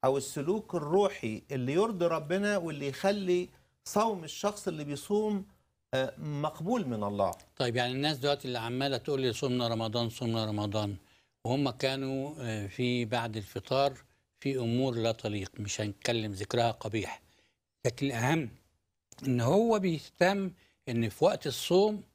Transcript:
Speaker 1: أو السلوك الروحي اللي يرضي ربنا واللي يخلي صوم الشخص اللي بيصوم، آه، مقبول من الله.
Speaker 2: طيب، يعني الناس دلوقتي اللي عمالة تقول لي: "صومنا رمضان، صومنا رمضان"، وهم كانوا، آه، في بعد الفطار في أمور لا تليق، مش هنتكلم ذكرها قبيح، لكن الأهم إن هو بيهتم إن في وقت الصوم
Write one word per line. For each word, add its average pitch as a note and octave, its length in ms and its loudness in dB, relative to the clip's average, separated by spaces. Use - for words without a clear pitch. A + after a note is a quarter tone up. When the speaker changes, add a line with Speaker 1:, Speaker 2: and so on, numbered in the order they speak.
Speaker 1:
أو C3+ 120 4
السلوك D#3+ 580 -4
الروحي D#3 760 0
اللي C3 220 -2
يرضي F#3 340 2
ربنا F3+ 500 0
واللي D#3 320 -4
يخلي F3+ 600 0
صوم G#3 400 0
الشخص G3+ 440 -4
اللي D#3 160 -6
بيصوم، G#3 600 -2
آه، - 240 0
مقبول D#3 680 -2
من G#2+ 160 -2
الله. G2+ 280 2
Speaker 2:
طيب، A#2+ 200 0
يعني B2 160 2
الناس C#3+ 260 0
دلوقتي C#3 300 0
اللي A#2+ 100 -2
عمالة B2+ 380 -2
تقول C3+ 240 -2
لي: B2+ 120 2
"صومنا B2 360 0
رمضان، A2+ 420 0
صومنا A2+ 360 -2
رمضان"، G#2 500 -2
وهم C3 240 2
كانوا، C3+ 680 -2
آه، A2 260 -4
في B2 380 0
بعد A2+ 320 -2
الفطار C3 560 0
في C3+ 180 -2
أمور B2 360 2
لا A2+ 180 2
تليق، G#2 480 -4
مش G2+ 200 -4
هنتكلم A2 520 -2
ذكرها A#2 380 0
قبيح، G#2+ 520 -6
لكن B2 200 -2
الأهم C3 440 0
إن B2 140 2
هو G#3 380 4
بيهتم F#3 720 2
إن A#2 200 2
في - 160 0
وقت G3 220 4
الصوم G3 560 2